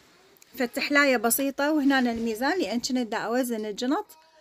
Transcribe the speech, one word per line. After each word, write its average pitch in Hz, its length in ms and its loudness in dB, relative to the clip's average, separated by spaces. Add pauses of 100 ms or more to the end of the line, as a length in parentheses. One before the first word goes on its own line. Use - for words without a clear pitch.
(560)
فد 247 120 -2
تحلاية 277 500 2
بسيطة، 269 540 0
وهنا 277 280 4
الميزان 233 600 0
لأن 220 200 -2
كنت 254 180 -2
دا 233 200 -2
أوزن 226 480 -2
الجنط. 254 520 -4 (240)